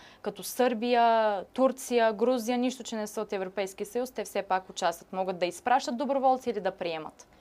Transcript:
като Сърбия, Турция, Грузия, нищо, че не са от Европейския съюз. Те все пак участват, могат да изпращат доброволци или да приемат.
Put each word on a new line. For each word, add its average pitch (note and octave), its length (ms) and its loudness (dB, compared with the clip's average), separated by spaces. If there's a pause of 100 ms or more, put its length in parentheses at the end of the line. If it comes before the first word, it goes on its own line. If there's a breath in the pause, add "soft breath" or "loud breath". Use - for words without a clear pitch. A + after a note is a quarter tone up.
(220 loud breath)
като G3+ 200 -8
Сърбия, A3+ 1040 2
Турция, B3 680 2
Грузия, A#3 460 0
нищо, B3 240 -2
че A3+ 140 -8
не G#3+ 100 -4
са A3 140 -8
от G#3 120 -6
Европейския F#3+ 540 -4
съюз. B3 240 -4
Те G#3+ 140 -6
все G3 180 -4
пак F#3 280 -2
участват, - 420 -4
могат F#3 260 -2
да F3+ 80 2
изпращат B3 500 0
доброволци C4 540 0
или G3+ 100 -4
да F#3+ 100 -2
приемат. E3 560 -8 (140 soft breath)